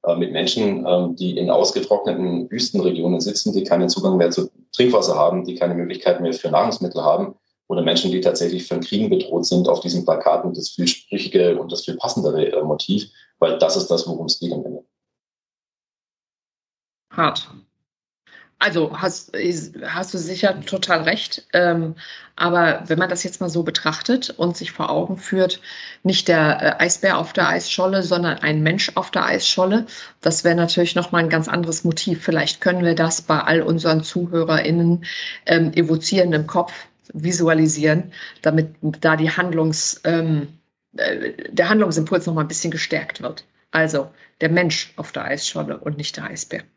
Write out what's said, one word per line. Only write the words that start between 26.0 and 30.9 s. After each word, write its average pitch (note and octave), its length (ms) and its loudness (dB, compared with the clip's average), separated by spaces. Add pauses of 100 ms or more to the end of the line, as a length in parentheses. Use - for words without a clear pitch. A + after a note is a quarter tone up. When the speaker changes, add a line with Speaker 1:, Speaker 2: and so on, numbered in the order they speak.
Speaker 2:
nicht - 240 2
der, D#3 340 4
äh, - 220 2
Eisbär F3+ 340 2
auf E3 140 -4
der E3+ 160 2
Eisscholle, F#3 560 0
sondern E3+ 340 0
ein D3+ 240 0
Mensch E3+ 320 0
auf - 160 -2
der - 140 0
Eisscholle, F#3+ 600 2 (340)
das - 240 0
wäre E3+ 100 4
natürlich E3+ 400 2